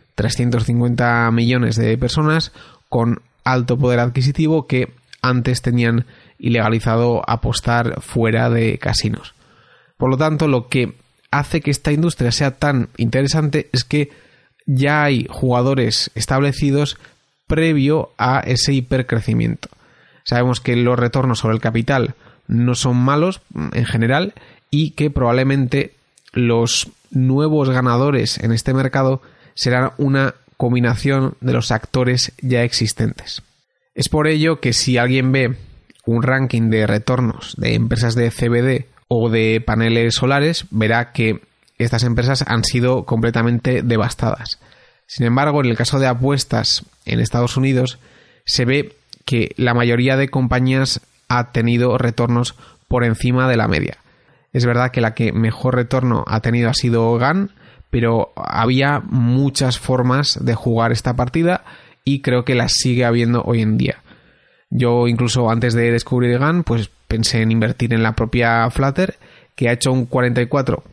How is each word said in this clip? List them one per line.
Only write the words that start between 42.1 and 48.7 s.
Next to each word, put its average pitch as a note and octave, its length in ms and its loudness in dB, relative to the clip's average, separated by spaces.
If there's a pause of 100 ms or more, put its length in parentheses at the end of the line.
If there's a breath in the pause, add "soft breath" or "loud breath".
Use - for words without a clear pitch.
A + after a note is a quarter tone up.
han A2+ 160 0
sido B2 420 0
completamente A#2 800 0
devastadas. A#2 800 -2 (460 soft breath)
Sin - 200 -2
embargo, C#3+ 340 2
en B2+ 100 2
el A2+ 60 0
caso C3 220 -2
de C3+ 80 2
apuestas B2+ 800 -2 (200)
en A#2 160 -2
Estados A#2+ 360 0
Unidos, C3 420 0 (460 soft breath)
se - 200 0
ve C3+ 320 -2 (280)